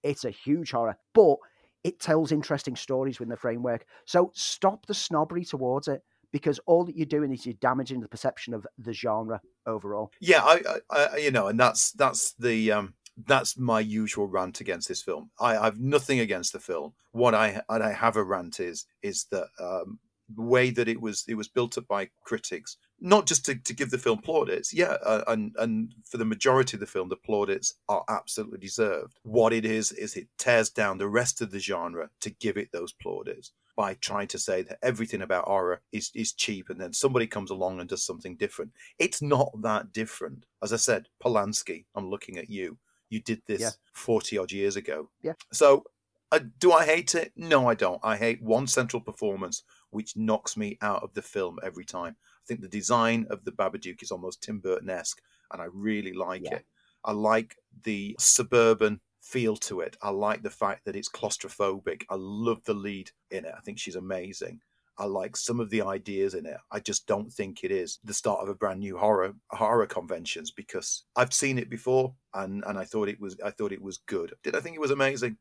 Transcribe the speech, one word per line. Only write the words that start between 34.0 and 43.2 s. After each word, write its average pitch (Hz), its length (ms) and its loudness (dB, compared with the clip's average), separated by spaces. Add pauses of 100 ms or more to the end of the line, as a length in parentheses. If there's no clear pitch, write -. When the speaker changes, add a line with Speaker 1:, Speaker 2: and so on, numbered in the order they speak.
Speaker 2:
to 92 100 -8
say 92 240 0
that - 200 -12
everything 113 400 -2
about 90 240 0
horror 92 340 0 (100)
is, - 240 -6
is 113 180 -4
cheap, - 360 -4
and 87 120 -10
then 87 120 -10
somebody 127 340 0
comes 101 240 -8
along 92 300 -4
and 87 80 -10
does - 160 -4
something - 320 -10
different. - 360 -6 (260)
It's - 240 0
not 143 280 4 (120)
that 107 300 -2
different. 110 520 -8 (180)
As 104 100 -2
I 117 40 0
said, 107 320 0 (160)
Polanski, 101 680 0
I'm 98 140 -8
looking 95 300 -10
at 80 120 -12
you. 95 280 -8 (300)
You 110 120 -6